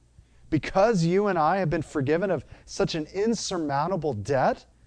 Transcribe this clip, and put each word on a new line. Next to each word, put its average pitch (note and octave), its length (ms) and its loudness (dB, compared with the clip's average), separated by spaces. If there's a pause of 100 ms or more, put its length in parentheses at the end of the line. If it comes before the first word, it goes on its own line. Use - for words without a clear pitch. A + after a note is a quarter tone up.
(500)
Because F#3+ 560 2
you F#3+ 220 2
and F#3 100 0
I D#3+ 200 2
have F3+ 120 0
been D#3 140 0
forgiven D#3+ 480 0
of D3 120 -2 (220)
such - 300 -2
an D#3 180 -4
insurmountable E3 1000 -2
debt, C3+ 520 0 (220)